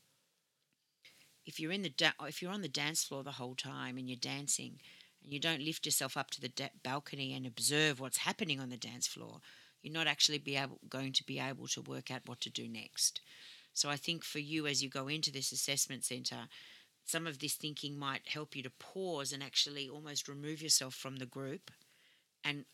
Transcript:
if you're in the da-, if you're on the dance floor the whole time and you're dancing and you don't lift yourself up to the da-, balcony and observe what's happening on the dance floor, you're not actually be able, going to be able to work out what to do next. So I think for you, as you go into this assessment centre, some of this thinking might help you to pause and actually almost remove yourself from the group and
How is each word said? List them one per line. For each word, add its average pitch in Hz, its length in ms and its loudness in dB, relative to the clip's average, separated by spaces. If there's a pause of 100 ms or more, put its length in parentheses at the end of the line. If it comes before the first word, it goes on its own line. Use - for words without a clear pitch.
(1400)
if - 160 -8
you're 160 100 0
in 202 120 0
the 165 80 -2
da-, 151 360 8
if 151 160 -4
you're 180 80 -2
on 202 120 -2
the 156 60 -2
dance 147 360 2
floor 139 180 -4
the 139 80 -6
whole 127 240 -6
time 131 420 -4
and 127 120 -4
you're 127 80 -4
dancing 135 640 -2 (420)
and 143 100 -12
you 143 60 -2
don't 156 240 2
lift 156 240 -2
yourself 143 300 2
up 139 140 0
to - 100 -6
the 127 80 -2
da-, 139 220 -4 (120)
balcony 135 520 -2
and 131 120 -4
observe 131 540 6
what's 131 160 0
happening 160 420 0
on 131 120 -4
the 123 60 -6
dance 117 300 -2
floor, - 340 -8 (420)
you're 151 100 -8
not 160 160 2
actually 147 300 6
be 139 180 -2
able, 135 220 0 (100)
going 135 240 -2
to - 120 2
be 135 140 -2
able 131 300 -2
to 131 140 -2
work 135 280 -6
out 127 160 -6
what 120 140 -10
to 123 100 -4
do 117 160 -6
next. - 540 0 (540)
So - 140 4
I 143 80 4
think 165 280 0
for - 160 -4
you, 151 260 0
as 139 160 4
you 135 60 0
go 135 180 -2
into 151 240 2
this 135 220 0
assessment 135 500 2
centre, 127 460 -2 (560)
some 165 240 0
of 139 100 -6
this 147 140 -2
thinking 147 440 -4
might 139 300 -2
help 151 300 -6
you 135 80 -4
to 127 60 -8
pause 160 600 -4
and 139 100 -4
actually 139 460 0
almost 147 400 -6
remove 147 340 -6
yourself 139 320 4
from 135 220 -6
the 131 100 -4
group 135 440 -6 (720)
and 143 320 2